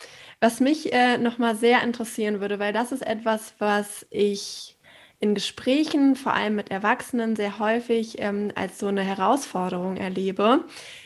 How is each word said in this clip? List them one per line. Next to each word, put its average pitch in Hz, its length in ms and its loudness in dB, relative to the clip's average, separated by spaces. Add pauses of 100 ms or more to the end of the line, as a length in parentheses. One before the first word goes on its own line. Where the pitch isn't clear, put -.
(440)
Was 233 160 2
mich, 294 320 2
äh, 247 280 4
noch 233 180 0
mal 233 180 2
sehr 233 280 4
interessieren 220 580 -4
würde, 202 160 -4
weil 202 160 -2
das 240 180 -2
ist 254 140 -6
etwas, 220 540 -2
was 208 500 -2
ich - 680 -4 (440)
in 208 160 2
Gesprächen, 277 800 2
vor 226 180 0
allem 214 220 2
mit 202 160 -4
Erwachsenen, 226 640 0
sehr 208 240 -4
häufig, 226 580 0
ähm, 208 380 -2
als 190 240 -6
so 202 80 -2
eine 196 160 0
Herausforderung 190 920 -2
erlebe. 190 680 2 (400)